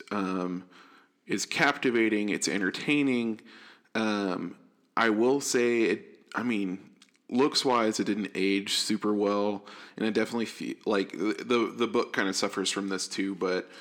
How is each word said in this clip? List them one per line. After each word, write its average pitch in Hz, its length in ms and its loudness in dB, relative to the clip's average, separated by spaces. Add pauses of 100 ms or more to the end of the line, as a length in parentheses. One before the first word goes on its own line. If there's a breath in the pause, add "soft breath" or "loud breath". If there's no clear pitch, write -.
(100)
um, 92 540 -4 (640 loud breath)
is - 200 -4
captivating. 113 800 2
It's 82 200 -2
entertaining. 117 920 0 (540 loud breath)
Um, 101 640 -2 (400)
I 113 140 4
will 123 300 4
say 120 420 2
it, 101 220 2 (300)
I 107 80 -4
mean, 101 360 -2 (500)
looks-wise, 123 720 2
it 101 40 2
didn't 104 300 -2
age 98 400 2
super 107 380 0
well, 101 520 0 (320 loud breath)
and 107 100 -2
it 110 80 0
definitely 113 320 0
fe-, - 380 -8
like, 98 280 0
the, 104 220 -2 (100)
the, 117 300 2
the 117 120 0
book 113 280 0
kinda 98 180 0
suffers 101 380 -2
from 101 180 -4
this 95 200 -4
too, 98 260 -4
but 92 340 -2 (120)